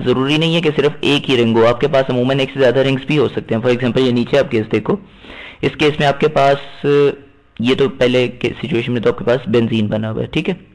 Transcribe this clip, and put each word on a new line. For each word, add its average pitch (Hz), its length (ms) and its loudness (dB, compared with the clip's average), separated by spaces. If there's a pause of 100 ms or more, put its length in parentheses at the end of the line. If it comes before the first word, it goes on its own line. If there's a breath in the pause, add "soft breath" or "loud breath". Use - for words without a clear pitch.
ज़रूरी 131 320 0
नहीं 165 160 0
है 170 60 0
कि 156 100 0
सिर्फ 147 340 -2
एक 139 260 0
ही 131 60 2
रिंग 113 200 2
हो, 113 80 4
आपके 120 220 2
पास 135 240 0
अमूमन 131 300 0
एक 135 100 -2
से 135 100 -4
ज़्यादा 131 220 4
rings 135 260 -2
भी 156 80 0
हो 120 120 2
सकते 113 260 -6
हैं। 113 80 -2
For 127 100 2
example 123 320 0
ये 123 80 2
नीचे 120 260 0
आप 135 100 2
guess 110 240 -2
देखो, 165 260 -2 (640 loud breath)
इस - 140 -2
केस 151 240 0
में 147 60 2
आपके 143 220 2
पास, 139 300 2 (1000)
ये 123 140 2
तो 135 140 2
पहले 123 400 0
के 120 200 -6 (120)
situation 123 320 -4
में 120 100 -2
तो 120 80 2
आपके 107 140 -4
पास 120 240 0
benzene 113 400 0
बना 110 200 -4
हुआ 117 140 -6
है, 117 40 -6
ठीक 160 220 -6
है, 180 80 -4 (180)